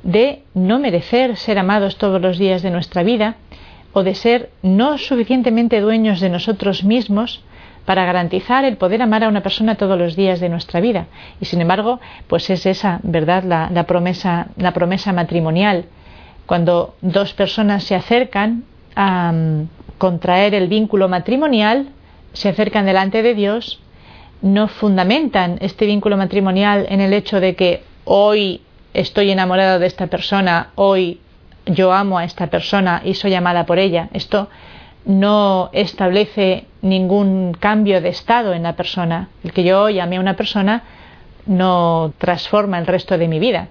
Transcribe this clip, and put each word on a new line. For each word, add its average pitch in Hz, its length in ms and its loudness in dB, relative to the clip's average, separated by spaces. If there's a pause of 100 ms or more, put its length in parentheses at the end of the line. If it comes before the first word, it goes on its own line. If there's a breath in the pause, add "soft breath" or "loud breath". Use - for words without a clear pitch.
de 233 400 0 (100)
no 190 260 0
merecer 240 600 0
ser 208 200 -2
amados 196 380 0
todos 190 240 0
los 180 160 0
días 185 240 0
de 185 100 -4
nuestra 175 320 -2
vida, 220 340 0 (580 loud breath)
o 196 80 2
de 190 120 0
ser 240 360 0 (120)
no 233 360 2
suficientemente 233 800 0
dueños 214 400 0
de 190 80 0
nosotros 190 560 -2
mismos 220 580 0 (440 loud breath)
para 190 180 2
garantizar 180 600 0
el 233 120 0
poder 196 240 0
amar 220 240 2
a 220 40 2
una 208 140 0
persona 214 340 -2
todos 190 200 0
los 170 200 -2
días 190 220 0
de 175 120 -2
nuestra 170 300 -4
vida. 190 260 -2 (340 loud breath)
Y - 60 -6
sin 175 160 -2
embargo, 208 380 0 (260 loud breath)
pues - 240 -2
es 185 160 -2
esa, 185 380 -2
¿verdad?, 170 400 0
la, 170 280 -2
la 170 120 0
promesa, 175 640 -2 (100)
la 180 140 0
promesa 180 400 -2
matrimonial. 170 760 0 (580 loud breath)
Cuando 170 560 0
dos 190 320 -2
personas 202 520 0
se 196 100 -2
acercan 233 680 -2 (320)
a, 180 360 2
mm, 160 360 0 (300)
contraer 185 560 2
el 185 140 0
vínculo 208 400 2
matrimonial, 240 800 0 (460 soft breath)
se - 160 -2
acercan 208 340 0
delante 190 380 2
de 240 120 2
Dios, 208 460 -2 (640 loud breath)
no 202 260 2
fundamentan 196 920 0
este 202 260 -2
vínculo 208 320 0
matrimonial 196 720 0
en 196 100 0
el 196 140 2
hecho 202 260 0
de 185 140 2
que 180 280 0 (220)
hoy 202 560 2 (320)
estoy 196 380 0
enamorado 185 480 2
de 175 80 2
esta 180 220 -4
persona, 180 680 -2
hoy 190 460 0 (460)
yo 185 260 2
amo 190 260 2
a 170 60 -2
esta 175 240 -6
persona 180 560 0
y 185 100 -2
soy 196 200 -2
amada 175 300 0
por 175 140 2
ella. 170 340 0
Esto 202 360 -4 (560 loud breath)
no 196 680 2
establece 196 920 0 (180)
ningún 190 760 0
cambio 202 420 2
de 175 80 -2
estado 226 440 -2
en 170 100 -4
la 170 120 -4
persona. 175 540 -4 (140)
El 175 100 -12
que 180 120 0
yo 190 180 4
hoy 214 160 0
ame 175 180 -4
a 185 40 -4
una 190 160 -2
persona 208 460 -2 (640 loud breath)
no 175 720 2
transforma 190 600 -2
el 170 80 -4
resto 180 320 -2
de 165 100 0
mi 160 100 -2
vida. 185 320 -2